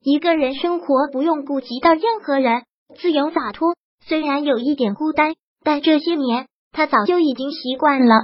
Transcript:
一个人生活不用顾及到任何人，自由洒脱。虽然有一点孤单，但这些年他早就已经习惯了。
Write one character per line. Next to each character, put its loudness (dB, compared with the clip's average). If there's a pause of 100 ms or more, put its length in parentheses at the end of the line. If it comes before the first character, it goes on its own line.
一 0
个 2
人 0
生 -2
活 0
不 -4
用 0
顾 -4
及 -10
到 4
任 -2
何 -2
人， 0 (380)
自 0
由 0
洒 -4
脱。 -2 (320)
虽 0
然 -2
有 2
一 -2
点 0
孤 -4
单， 0 (300)
但 0
这 4
些 -2
年 -2 (240)
他 -2
早 2
就 0
已 2
经 -6
习 -8
惯 2
了。 8